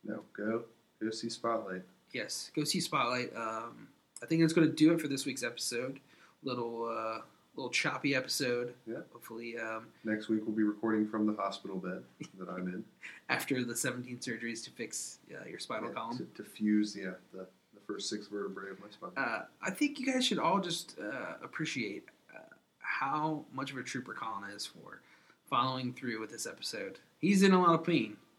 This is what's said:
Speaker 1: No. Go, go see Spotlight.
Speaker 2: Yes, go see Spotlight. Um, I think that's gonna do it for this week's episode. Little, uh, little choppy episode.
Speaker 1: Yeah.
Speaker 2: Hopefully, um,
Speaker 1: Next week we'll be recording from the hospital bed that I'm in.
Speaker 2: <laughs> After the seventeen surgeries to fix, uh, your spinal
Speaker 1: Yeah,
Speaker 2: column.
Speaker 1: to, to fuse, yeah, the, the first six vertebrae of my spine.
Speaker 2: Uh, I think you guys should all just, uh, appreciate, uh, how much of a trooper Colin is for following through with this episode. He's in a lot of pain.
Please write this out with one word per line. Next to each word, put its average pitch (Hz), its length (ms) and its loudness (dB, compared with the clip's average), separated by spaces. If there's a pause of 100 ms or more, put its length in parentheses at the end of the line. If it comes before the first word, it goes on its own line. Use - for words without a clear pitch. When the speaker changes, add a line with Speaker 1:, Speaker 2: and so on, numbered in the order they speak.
Speaker 1:
No. - 180 -6 (140)
Go, 110 280 -2 (380)
go 110 100 0
see 113 180 -6
Spotlight. 104 520 -2 (320)
Speaker 2:
Yes, - 420 -6
go 151 80 2
see 170 160 0
Spotlight. 123 560 0
Um, 113 520 -6 (360)
I - 20 -10
think 165 160 4
that's 160 120 8
gonna 160 140 8
do 151 260 8
it 165 60 4
for 156 80 -2
this 135 180 -2
week's 127 180 -2
episode. 123 560 -4 (440)
Little, 117 460 -4
uh, 113 320 -4 (340)
little 127 140 -6
choppy 139 460 2
episode. 123 580 0 (140)
Speaker 1:
Yeah. 120 120 -6 (120)
Speaker 2:
Hopefully, 117 480 -10
um, 113 280 -6 (180)
Speaker 1:
Next 110 240 0
week 110 160 4
we'll 107 100 0
be 110 80 6
recording 107 440 4
from 107 180 2
the 107 80 4
hospital 98 440 -4
bed 92 260 -4 (360)
that 90 100 -8
I'm 90 180 -4
in. 90 160 -4 (240)
Speaker 2:
<laughs> - 220 -16
After 127 360 0
the 117 100 -4
seventeen 123 440 -4
surgeries 117 440 -6
to - 80 -14
fix, - 480 -10 (140)
uh, - 140 -12
your 87 120 -10
spinal 110 300 -6
Speaker 1:
Yeah, 104 60 -8
Speaker 2:
column. 117 220 -6 (180)
Speaker 1:
to, 110 80 -12
to - 60 -14
fuse, 104 460 4
yeah, 95 160 -6 (220)
the, 95 60 -12 (340)
the 101 120 -20
first 101 240 -6
six 104 180 -6
vertebrae 98 440 -6
of 92 80 -12
my 95 100 -18
spine. 90 280 -12
Speaker 2:
Uh, 117 240 -2 (200)
I - 100 -2
think 285 280 0
you 254 120 -4
guys 254 140 2
should 175 140 2
all 175 220 4
just, 170 380 -4
uh, 104 340 -6 (100)
appreciate, 131 600 -4 (280)
uh, - 60 -16 (400)
how 151 640 -2 (100)
much 135 180 -4
of 135 60 -8
a 120 60 -6
trooper 123 300 -6
Colin 101 360 -6
is 104 160 -10
for - 360 -16 (480)
following 127 440 0
through 117 280 -4
with 107 100 -8
this 117 160 -8
episode. 98 520 -8 (200)
He's 190 240 8
in 196 100 10
a 185 80 8
lot 170 140 10
of 160 100 0
pain. 110 300 2 (240)